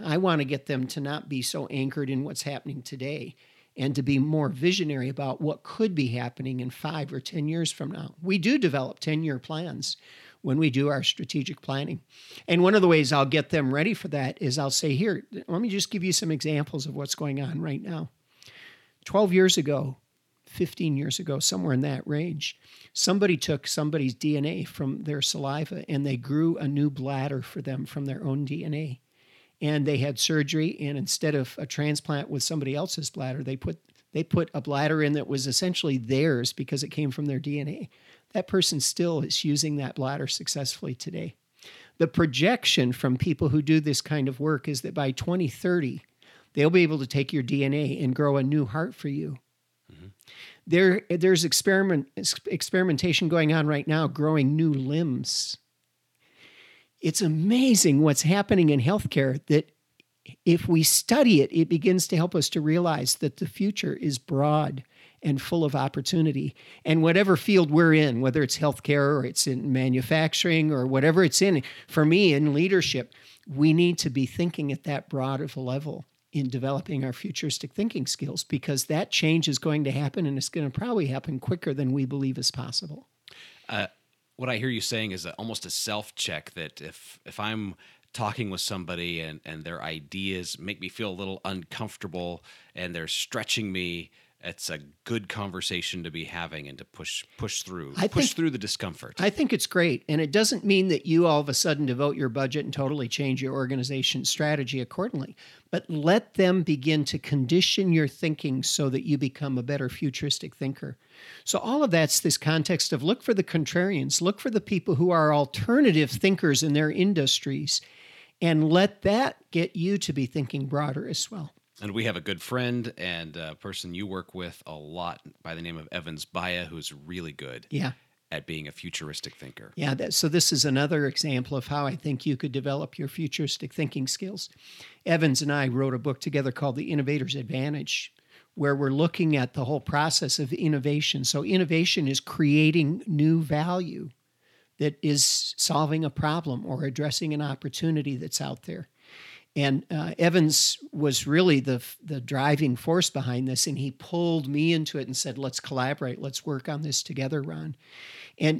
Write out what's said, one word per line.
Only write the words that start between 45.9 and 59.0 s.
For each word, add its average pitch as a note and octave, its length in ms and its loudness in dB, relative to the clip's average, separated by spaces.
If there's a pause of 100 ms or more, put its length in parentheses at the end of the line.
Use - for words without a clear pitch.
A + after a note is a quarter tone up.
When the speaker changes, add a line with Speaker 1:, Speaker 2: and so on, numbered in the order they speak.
Speaker 1:
they'll C#3+ 160 6
be F3 140 6
able D#3 160 2
to C3 80 -4
take C#3 240 -2
your C#3+ 120 0
D C#3 200 0
N C#3 100 2
A C#3+ 260 -2
and B2+ 140 0
grow C#3+ 220 2
a C3+ 80 2
new C#3+ 220 2
heart D#3+ 280 -4
for - 140 -10
you. D3 300 -6 (540)
Speaker 2:
Mm-hmm. E2 160 -20 (600)
Speaker 1:
There, F#3 420 6
there's F3 360 4
experiment, F#3+ 720 2
ex-, - 300 -4
experimentation F3+ 800 0
going D#3+ 240 4
on D#3 140 2
right C#3+ 200 0
now D#3 200 2
growing D3 500 2
new D#3+ 160 4
limbs. C3+ 840 -2 (1400)
It's D#3+ 200 0
amazing F#3 800 6
what's D3+ 220 6
happening F#3 460 6
in C#3+ 120 6
healthcare C#3 640 2